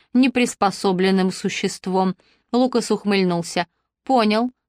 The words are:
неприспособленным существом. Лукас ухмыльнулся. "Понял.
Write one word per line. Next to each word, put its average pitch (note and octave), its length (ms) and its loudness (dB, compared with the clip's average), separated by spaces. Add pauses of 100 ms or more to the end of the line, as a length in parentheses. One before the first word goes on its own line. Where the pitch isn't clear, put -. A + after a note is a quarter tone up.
(140)
неприспособленным F#3+ 1200 0
существом. F#3 840 -4 (380)
Лукас B3 380 0
ухмыльнулся. F#3 760 -2 (380)
"Понял. A#3 460 2 (180)